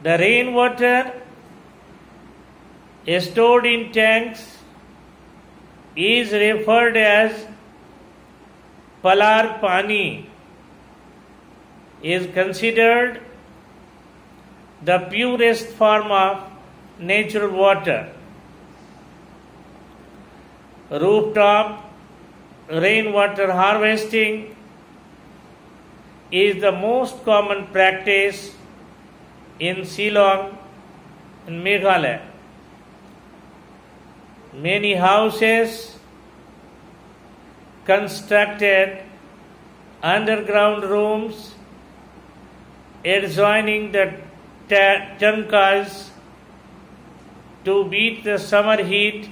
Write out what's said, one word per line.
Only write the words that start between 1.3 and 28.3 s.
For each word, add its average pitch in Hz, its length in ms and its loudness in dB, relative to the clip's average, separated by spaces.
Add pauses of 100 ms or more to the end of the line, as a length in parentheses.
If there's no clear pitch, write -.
stored 233 460 2
in 233 260 -2
tanks 220 680 -2 (1400)
is 214 360 0
referred 220 640 2
as 214 520 2 (1600)
Palar 208 560 4
Pani, 190 680 -2 (1700)
is 180 320 -4
considered 226 840 0 (1600)
the 175 160 2 (100)
purest 233 600 0
form 214 420 2
of 190 320 0 (560)
natural 208 580 -2
water. 185 560 0 (2750)
Rooftop 214 920 2 (880)
rainwater 202 800 0
harvesting 214 1040 0 (1800)
is 190 300 0
the 202 100 2
most 226 540 -4
common 202 420 0
practice 190 840 0 (1080)